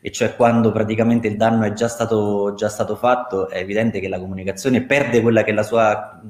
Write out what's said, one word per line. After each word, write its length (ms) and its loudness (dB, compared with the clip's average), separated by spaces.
e 80 -8
cioè 260 -2
quando 340 4
praticamente 580 0
il 80 -4
danno 280 2
è 80 0
già 160 -2
stato, 640 0
già 140 -4
stato 260 -4
fatto, 540 0
è 100 -6
evidente 420 -2
che 80 -6
la 100 -6
comunicazione 640 -2
perde 400 2
quella 220 4
che 80 -2
è 20 0
la 80 0
sua 680 0